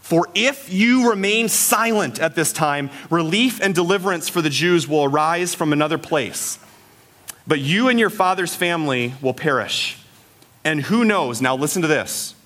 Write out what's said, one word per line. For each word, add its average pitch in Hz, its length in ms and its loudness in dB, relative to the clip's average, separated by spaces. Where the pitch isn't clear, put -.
For 170 360 2
if 226 360 0
you 240 380 4
remain 208 380 0
silent 214 720 0
at 160 160 0
this 156 160 0
time, 143 360 -2
relief 170 500 2
and 196 140 0
deliverance 180 540 0
for 175 140 -2
the 151 80 2
Jews 160 360 2
will 147 160 2
arise 160 540 0
from 156 160 0
another 151 260 0
place. 139 600 -4
But 151 100 0
you 180 300 0
and 247 100 2
your 214 120 2
father's 185 440 0
family 143 680 -2
will 131 140 -2
perish. - 640 -4
And 156 180 0
who 226 220 2
knows," 160 360 0
now 131 160 2
listen 147 260 -2
to 160 60 0
this - 460 -2